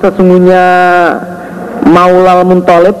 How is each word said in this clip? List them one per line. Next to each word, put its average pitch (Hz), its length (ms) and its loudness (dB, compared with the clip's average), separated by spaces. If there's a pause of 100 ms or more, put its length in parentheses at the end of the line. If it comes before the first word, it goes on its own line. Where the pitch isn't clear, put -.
sesungguhnya 180 600 2 (1200)
Maulal 180 560 2
Muntolib 180 580 0